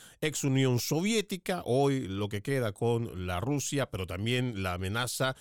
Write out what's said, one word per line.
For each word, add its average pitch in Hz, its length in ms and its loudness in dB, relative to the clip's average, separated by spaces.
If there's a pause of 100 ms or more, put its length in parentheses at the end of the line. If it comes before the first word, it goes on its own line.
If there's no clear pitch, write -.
(200)
ex 156 240 0
Unión 131 360 4
Soviética, 185 840 -2
hoy 135 440 2
lo 98 180 -2
que 101 140 -4
queda 123 320 -2
con 117 520 -2
la 90 140 -2
Rusia, 139 500 -2
pero 92 160 -4
también 110 580 0
la 92 100 -2
amenaza, 120 680 -2